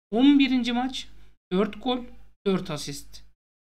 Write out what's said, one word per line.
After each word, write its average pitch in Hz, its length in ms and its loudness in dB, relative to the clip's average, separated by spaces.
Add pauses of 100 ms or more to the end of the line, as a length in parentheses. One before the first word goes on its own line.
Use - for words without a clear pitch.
(120)
on 277 280 6
birinci 247 340 2
maç, 254 340 -4 (440)
dört 208 320 0
gol, 247 200 -2 (420)
dört 190 260 0
asist. - 560 -12 (480)